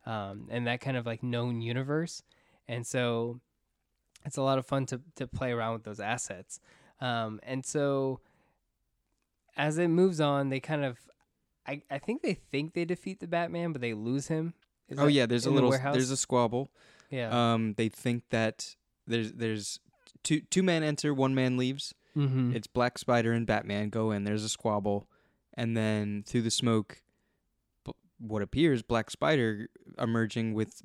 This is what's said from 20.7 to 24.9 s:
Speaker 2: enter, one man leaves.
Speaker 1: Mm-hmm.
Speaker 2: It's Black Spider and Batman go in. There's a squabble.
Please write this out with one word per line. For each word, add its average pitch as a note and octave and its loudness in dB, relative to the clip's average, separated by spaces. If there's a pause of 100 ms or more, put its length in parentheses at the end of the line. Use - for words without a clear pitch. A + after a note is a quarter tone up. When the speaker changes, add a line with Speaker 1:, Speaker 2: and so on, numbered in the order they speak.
Speaker 2:
enter, D3 0
one C3 2
man B2+ 2
leaves. B2+ -2 (220)
Speaker 1:
Mm-hmm. B2+ 2
Speaker 2:
It's A2 -6
Black B2 0
Spider A#2 2
and A#2 0
Batman G#2 0
go A2 0
in. G2+ 0
There's G#2+ 0
a G#2+ -6
squabble. G#2 -2 (460)